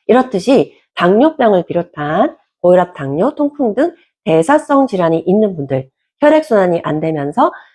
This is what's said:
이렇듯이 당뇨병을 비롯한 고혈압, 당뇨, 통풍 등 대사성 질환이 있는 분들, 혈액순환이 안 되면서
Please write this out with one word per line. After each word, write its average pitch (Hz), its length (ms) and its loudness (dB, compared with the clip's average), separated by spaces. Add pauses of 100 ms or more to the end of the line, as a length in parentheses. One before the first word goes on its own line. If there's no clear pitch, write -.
이렇듯이 233 680 2 (220)
당뇨병을 208 680 2
비롯한 170 760 -4 (240)
고혈압, 180 320 2
당뇨, 147 420 -4
통풍 285 380 -4
등 311 200 -2 (300)
대사성 277 640 2
질환이 165 320 0
있는 196 360 0
분들, 139 340 -6 (320)
혈액순환이 240 640 2
안 156 180 -4
되면서 160 500 -2 (240)